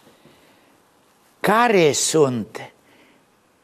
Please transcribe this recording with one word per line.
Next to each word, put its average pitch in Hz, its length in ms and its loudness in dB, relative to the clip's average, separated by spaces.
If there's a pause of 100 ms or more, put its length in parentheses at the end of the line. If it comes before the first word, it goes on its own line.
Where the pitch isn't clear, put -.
(1400)
Care 202 520 2
sunt 127 800 -2 (920)